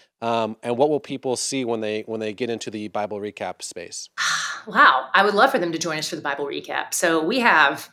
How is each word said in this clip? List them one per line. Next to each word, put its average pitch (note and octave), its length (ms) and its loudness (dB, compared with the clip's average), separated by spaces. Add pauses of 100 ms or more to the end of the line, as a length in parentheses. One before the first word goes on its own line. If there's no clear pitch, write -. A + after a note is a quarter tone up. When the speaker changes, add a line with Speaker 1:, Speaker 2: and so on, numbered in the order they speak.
(200)
Speaker 1:
Um, A#2 420 -2
and A#2+ 140 -2
what D3 140 4
will C#3+ 100 0
people C3 360 -6
see C3+ 280 -4
when A#2 160 -2
they, G#2+ 220 -4
when A2+ 180 -6
they G#2+ 140 -6
get A#2 160 -4
into A2+ 200 -6
the G#2+ 180 -8
Bible G#2 300 -6
Recap G2+ 440 -8
space? - 560 -14
Speaker 2:
<sighs> - 0 - (460)
Wow. A3+ 480 4
I G3 120 6
would G3+ 100 2
love B3 160 6
for - 80 2
them E3+ 140 -2
to D#3+ 60 -4
join D#3+ 200 -4
us D3+ 100 -4
for - 60 -8
the D#3 80 -8
Bible C#3+ 240 -4
Recap. C#3+ 480 -6
So E3 260 2
we G#3+ 200 0
have D#3 520 4